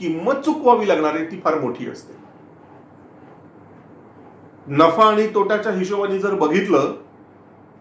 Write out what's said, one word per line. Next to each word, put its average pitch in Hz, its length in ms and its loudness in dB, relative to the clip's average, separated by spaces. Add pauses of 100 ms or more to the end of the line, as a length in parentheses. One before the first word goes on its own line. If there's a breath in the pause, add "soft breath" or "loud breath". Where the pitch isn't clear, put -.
किंमत 180 340 -4
चुकवावी 240 540 0
लागणार 156 260 0
आहे, 160 100 -4
ती 185 200 -12
फार 160 140 0
मोठी 123 320 -6
असते. - 240 -18 (2500)
नफा 160 380 4
आणि 214 220 4
तोट्याच्या 208 460 -2
हिशोबाने 190 460 -4
जर 196 160 -2
बघितलं, 147 600 0 (880)